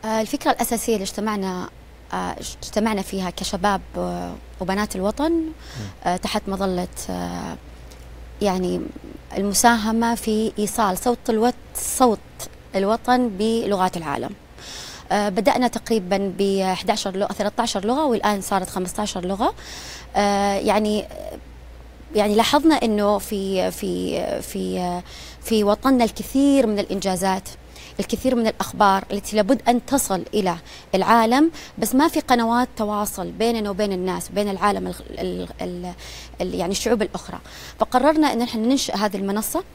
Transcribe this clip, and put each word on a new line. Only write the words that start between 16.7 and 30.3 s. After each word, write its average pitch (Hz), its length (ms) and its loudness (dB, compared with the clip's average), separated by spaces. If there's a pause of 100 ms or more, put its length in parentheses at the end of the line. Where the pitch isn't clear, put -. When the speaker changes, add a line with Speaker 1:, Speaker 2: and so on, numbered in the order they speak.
Speaker 1:
لغة، 196 160 0
ثلاثتاشر 208 520 -2
لغة، 262 220 2
والآن 208 340 2
صارت 185 300 -2
خمستاشر 185 540 -4
لغة. 196 300 0 (600)
آه، 202 380 4
يعني، 214 500 2 (1080)
يعني 208 200 4
لاحظنا 285 400 6
إنه 208 440 2
في، 190 520 -2
في، 180 520 -2 (200)
في، 185 580 -4 (420)
في 214 220 2
وطننا 240 400 4
الكثير 269 600 4
من 208 120 0
الإنجازات، 190 680 0 (520)
الكثير 254 340 0
من 233 120 2
الأخبار 196 680 2
التي 202 240 -4
لابد 214 320 4
أن 240 180 2
تصل 196 360 0 (120)